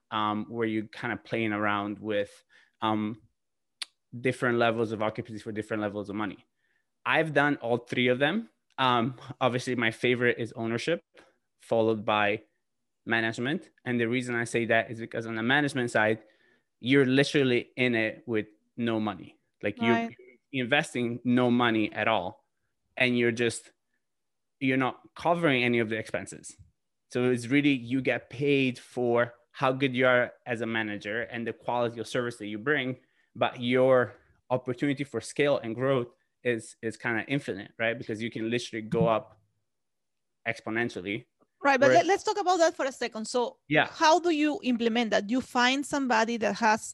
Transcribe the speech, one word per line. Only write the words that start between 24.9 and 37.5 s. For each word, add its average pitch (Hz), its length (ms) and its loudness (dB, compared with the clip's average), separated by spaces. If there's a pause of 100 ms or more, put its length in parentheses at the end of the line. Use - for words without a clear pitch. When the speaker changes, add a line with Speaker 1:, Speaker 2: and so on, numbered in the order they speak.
Speaker 1:
covering 160 480 2
any 120 160 2
of 110 100 0
the 110 80 -4
expenses. - 580 -10 (540)
So 123 220 2
it's 117 160 -2
really, 143 240 6
you 127 300 -2
get 123 280 -4
paid 135 480 2
for 120 560 0 (180)
how 131 200 0
good 131 240 -2
you 127 120 2
are 123 240 4 (140)
as 117 160 -6
a 117 40 -4
manager 110 580 -4
and 117 220 -8
the 113 80 -4
quality 120 460 -4
of 110 80 -8
service 120 300 -4
that 104 100 -10
you 107 100 -8
bring, 127 400 -2 (380)
but 120 260 -2
your 127 520 4 (360)
opportunity 131 540 -2
for 117 180 -6
scale 143 360 0
and 113 180 -6
growth 127 320 0 (360)
is, 117 380 -4
is 110 160 -6
kinda 113 300 -2
infinite, 117 520 -4